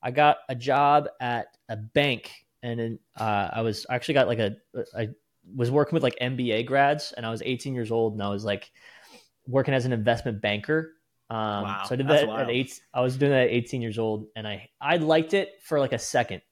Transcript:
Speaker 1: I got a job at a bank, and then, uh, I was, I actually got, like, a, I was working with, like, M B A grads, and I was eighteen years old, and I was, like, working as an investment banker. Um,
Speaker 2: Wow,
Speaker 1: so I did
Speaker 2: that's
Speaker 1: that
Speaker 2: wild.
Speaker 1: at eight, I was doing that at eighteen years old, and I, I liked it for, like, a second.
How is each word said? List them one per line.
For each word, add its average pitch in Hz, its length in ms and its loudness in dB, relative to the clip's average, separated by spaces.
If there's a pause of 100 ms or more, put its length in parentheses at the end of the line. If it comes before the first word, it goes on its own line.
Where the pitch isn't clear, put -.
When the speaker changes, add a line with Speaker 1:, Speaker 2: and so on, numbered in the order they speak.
Speaker 1:
I 127 100 -6
got 147 280 6 (100)
a 131 60 -4
job 143 520 4 (140)
at 120 260 -2 (220)
a 110 80 -6
bank, 123 540 -2 (300)
and 117 180 -4
then, 113 200 -4 (180)
uh, 104 360 0
I 113 80 -2
was, 110 280 -2
I 127 60 -2
actually 139 200 -2
got, 131 120 6
like, 117 120 0
a, 107 180 -2 (400)
I 113 120 -4 (460)
was 120 160 0
working 147 220 2
with, 160 100 2
like, 123 160 0
M 127 160 -2
B 123 160 -2
A 110 120 2
grads, 139 520 2
and 117 100 -8
I 113 40 -4
was 113 140 -6
eighteen 127 300 -4
years 117 180 -4
old, 113 220 2
and 104 80 -6
I 101 80 -2
was, 101 140 -4
like, 101 280 -4 (760)
working 135 260 2
as 123 120 2
an 127 80 0
investment 110 480 0
banker. 151 520 -2 (360)
Um, 107 340 -2
Speaker 2:
Wow, 98 240 -6
Speaker 1:
so 123 60 -2
I - 20 0
did 135 120 -2
Speaker 2:
that's 147 140 6
Speaker 1:
that 147 60 0
Speaker 2:
wild. 110 140 -4
Speaker 1:
at 120 80 -2
eight, 127 320 -4 (120)
I 123 80 0
was 127 140 0
doing 139 160 2
that 131 120 4
at 123 80 4
eighteen 120 300 -2
years 113 180 -6
old, 110 360 -2
and 107 100 -10
I, 101 240 -10 (120)
I 156 160 2
liked 160 360 2
it 196 280 -2
for, 151 180 -2
like, 135 140 0
a 113 60 -2
second. 113 420 -2 (100)